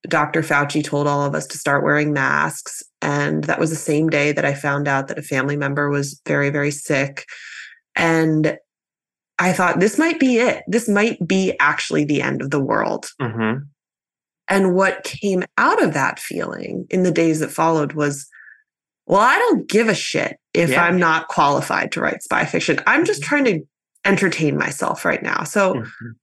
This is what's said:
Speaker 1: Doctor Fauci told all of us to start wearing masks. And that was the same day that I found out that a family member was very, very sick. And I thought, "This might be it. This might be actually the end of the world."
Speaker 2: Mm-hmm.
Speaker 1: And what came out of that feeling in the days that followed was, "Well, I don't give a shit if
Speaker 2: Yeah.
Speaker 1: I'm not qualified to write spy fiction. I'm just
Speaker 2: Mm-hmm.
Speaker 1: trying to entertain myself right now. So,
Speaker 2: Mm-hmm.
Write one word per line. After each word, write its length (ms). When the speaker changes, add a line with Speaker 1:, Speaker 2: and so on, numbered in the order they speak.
Speaker 1:
Doctor 320
Fauci 440
told 240
all 160
of 100
us 140
to 100
start 240
wearing 300
masks. 720
And 420
that 140
was 120
the 60
same 320
day 240
that 120
I 100
found 340
out 200
that 100
a 40
family 340
member 340
was 360
very, 220
very 220
sick. 560
And 600
I 140
thought, 280
"This 180
might 220
be 180
it. 300
This 200
might 380
be 320
actually 460
the 180
end 180
of 100
the 120
world." 460
Speaker 2:
Mm-hmm. 440
Speaker 1:
And 280
what 260
came 400
out 240
of 120
that 260
feeling 680
in 140
the 80
days 300
that 100
followed 440
was, 340
"Well, 140
I 180
don't 300
give 200
a 60
shit 420
if 160
Speaker 2:
Yeah. 140
Speaker 1:
I'm 160
not 260
qualified 680
to 80
write 220
spy 220
fiction. 420
I'm 180
just 180
Speaker 2:
Mm-hmm. 60
Speaker 1:
trying 180
to 140
entertain 520
myself 480
right 180
now. 200
So, 320
Speaker 2:
Mm-hmm. 320